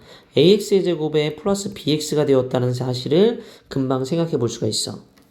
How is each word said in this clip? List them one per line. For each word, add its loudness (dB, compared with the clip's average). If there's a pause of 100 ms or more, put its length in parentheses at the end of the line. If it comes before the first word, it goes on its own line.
(360)
에이엑스의 4
제곱에 0
플러스 -4
비엑스가 0
되었다는 2
사실을 0 (260)
금방 -2
생각해 -2
볼 0
수가 -4
있어. -6 (280)